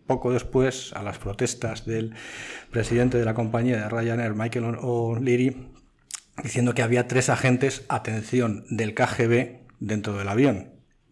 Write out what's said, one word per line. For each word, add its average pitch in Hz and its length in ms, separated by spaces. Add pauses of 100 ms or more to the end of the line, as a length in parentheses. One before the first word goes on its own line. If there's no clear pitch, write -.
poco 127 260
después 127 600
a - 100
las 101 160
protestas 110 680
del 113 280 (580)
presidente 120 440
de 120 80
la 110 100
compañía 117 420
de 107 120
Ryanair, 117 460
Michael 113 300 (160)
O-, 117 320
O'Leary, 123 560 (720)
diciendo 123 320
que 127 80
había 120 240
tres 127 220
agentes, 127 600
atención, 110 840
del 110 220
K 127 140
G 117 220
B 120 380 (120)
dentro 107 360
del 98 140
avión. 107 520 (320)